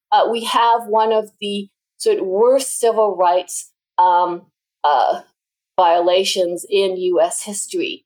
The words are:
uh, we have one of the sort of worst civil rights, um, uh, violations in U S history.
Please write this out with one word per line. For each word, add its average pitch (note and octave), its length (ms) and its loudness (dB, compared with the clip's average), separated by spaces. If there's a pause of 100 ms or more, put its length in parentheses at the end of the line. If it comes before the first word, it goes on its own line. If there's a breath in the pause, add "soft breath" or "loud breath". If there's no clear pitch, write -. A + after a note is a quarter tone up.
(100)
uh, G#3 200 2
we A3+ 140 -4
have A#3 420 0
one A3 260 0
of G#3+ 180 -2 (100)
the G3+ 280 -6 (300)
sort G#3+ 200 0
of - 80 -6
worst A#3+ 540 0
civil G#3+ 340 0
rights, F3+ 560 -2 (280)
um, F3+ 480 2 (360)
uh, C#3 380 0 (580)
violations F3 920 0
in G3 280 0
U F3+ 240 0
S F3 240 -2
history. F#3 600 -8